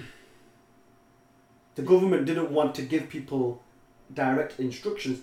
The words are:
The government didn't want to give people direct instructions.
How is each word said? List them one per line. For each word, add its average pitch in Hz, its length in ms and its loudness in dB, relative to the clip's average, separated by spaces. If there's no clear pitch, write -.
The 143 80 -6
government 175 440 4
didn't 160 260 -2
want 147 240 2
to 139 60 -6
give 139 280 -2
people 131 540 -4
direct 139 460 0
instructions. 127 640 -4